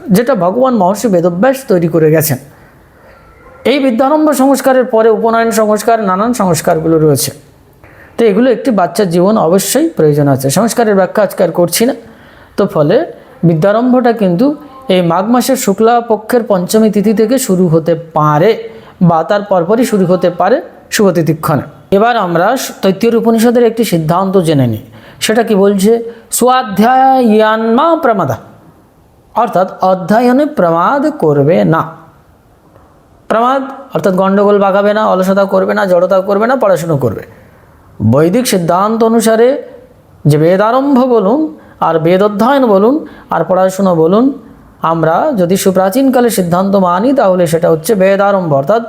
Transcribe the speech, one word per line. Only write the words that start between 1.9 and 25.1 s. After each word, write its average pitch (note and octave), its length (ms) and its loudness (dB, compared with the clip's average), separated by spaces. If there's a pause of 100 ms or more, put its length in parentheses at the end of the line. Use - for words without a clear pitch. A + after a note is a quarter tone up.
গেছেন। D3+ 280 0 (1300)
এই C4 140 2
বিদ্যারম্ভ C#4 520 0
সংস্কারের C4 540 2
পরে A3 260 2
উপনয়ন A3+ 400 0
সংস্কার, G#3+ 540 0
নানান G3 280 -2
সংস্কারগুলো D#3+ 680 0
রয়েছে। D3+ 320 0 (880)
তো A#3 60 2
এগুলো A3+ 260 2
একটি C4 200 -2
বাচ্চার F#3 400 0
জীবন F#3 280 2
অবশ্যই G3 500 0
প্রয়োজন D3 400 0
আছে। C3+ 220 0
সংস্কারের G#3+ 440 0
ব্যাখ্যা F#3+ 280 0
আজকে F#3+ 220 -2
আর E3+ 60 0
করছি F3 360 0
না। C#4 80 -2 (640)
তো G3+ 100 0
ফলে F3 460 0 (320)
বিদ্যারম্ভটা A3+ 680 2
কিন্তু A3+ 440 0 (320)
এই F#3 140 2
মাঘ E3+ 220 0
মাসের A#3+ 320 0
শুক্লা A3+ 440 0
পক্ষের A3+ 420 -2
পঞ্চমী G#3 480 0
তিথি G#3 240 0
থেকে A3 240 0
শুরু F#3 300 0
হতে D#3+ 260 0
পারে D#3 760 -2 (340)
বা E3 220 2
তার G3+ 180 -2
পরপরই G3+ 420 0
শুরু F#3+ 220 0
হতে F3+ 240 0
পারে G3 320 0 (280)
শুভ G3+ 200 0
তিথিক্ষণে। D#3 520 -2 (280)
এবার A3+ 260 2
আমরা F#3+ 400 0 (260)
তৈত্তিয় A3+ 340 0
উপনিষদের A#3 480 2
একটি A3+ 200 0
সিদ্ধান্ত F3+ 520 -2
জেনে D#3 300 2
নিই। A2 160 -4 (380)